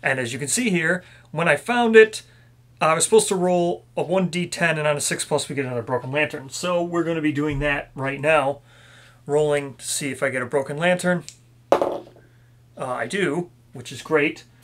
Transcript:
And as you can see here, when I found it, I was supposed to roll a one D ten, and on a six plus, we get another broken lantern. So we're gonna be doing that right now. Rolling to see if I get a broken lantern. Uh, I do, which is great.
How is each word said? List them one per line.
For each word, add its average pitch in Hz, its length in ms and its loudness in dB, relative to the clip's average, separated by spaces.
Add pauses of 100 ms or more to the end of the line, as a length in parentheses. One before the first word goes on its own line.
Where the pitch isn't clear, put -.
And 135 180 0
as 120 120 -4
you 135 80 -8
can 143 80 -6
see 240 220 0
here, 175 340 0 (280)
when 165 160 -2
I 147 100 4
found 240 380 2
it, 220 280 6 (580)
I 160 120 4
was 160 100 2
supposed 214 240 4
to 202 80 0
roll 175 500 0 (120)
a - 40 -2
one 180 280 0
D 175 180 -4
ten, 160 320 0
and 151 80 0
on 151 80 2
a 143 60 -6
six - 240 -4
plus, 147 240 -2
we 147 60 -6
get 135 100 -2
another 123 160 -4
broken 127 300 -4
lantern. 147 380 -2
So 175 320 -2
we're 170 220 -2
gonna 165 180 -2
be 151 120 2
doing 143 260 -2
that 147 340 -2
right 135 260 -6
now. 143 420 2 (640)
Rolling 147 500 0
to - 100 -16
see - 240 -4
if 131 140 -4
I 135 60 2
get 127 120 -4
a 123 40 -4
broken 143 320 -2
lantern. 175 480 2 (460)
Uh, - 300 0 (760)
I 127 280 -6
do, 175 460 -2 (220)
which 127 180 -14
is 120 100 -14
great. 156 440 0 (180)